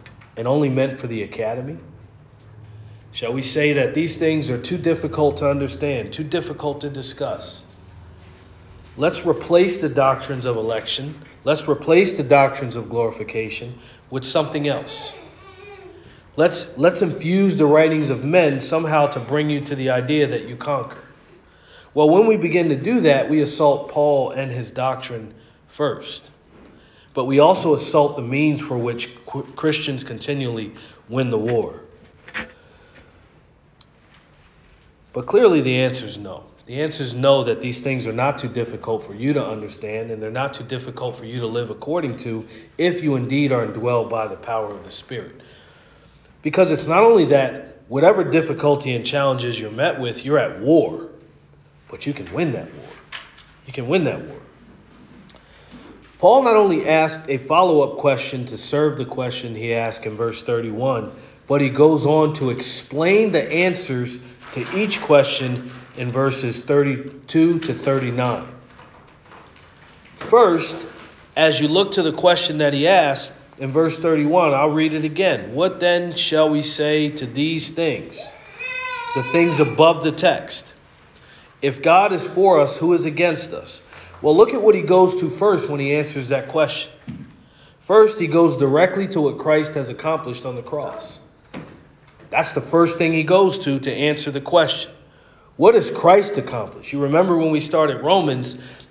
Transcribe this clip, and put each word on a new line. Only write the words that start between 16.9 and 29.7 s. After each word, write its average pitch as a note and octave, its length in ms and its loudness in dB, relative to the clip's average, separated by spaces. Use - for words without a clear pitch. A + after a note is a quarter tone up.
infuse F3+ 540 0
the D3+ 100 4
writings D#3 440 4
of A#2+ 140 -4
men D3 360 2
somehow D#3 480 0
to C3 120 -6
bring D3+ 300 -2
you C#3+ 120 -2
to C#3+ 140 -6
the C3 140 -2
idea C3 380 0
that A#2+ 160 -4
you B2 120 -14
conquer. - 460 -8
Well, D3+ 140 6
when G3 180 8
we A3 100 4
begin E3 340 0
to C3+ 60 2
do G#3+ 260 0
that, C#3 260 4
we D3+ 120 2
assault C#3+ 500 0
Paul D3 400 2
and C3 200 -6
his B2 200 -8
doctrine B2 640 -6
first. - 640 -8
But C3 120 -2
we C3+ 120 2
also E3+ 360 6
assault C#3+ 420 2
the B2 60 -8
means C#3 380 0
for B2 180 -6
which A#2 360 -6
qu-, C#3 160 -10
Christians D3 640 -4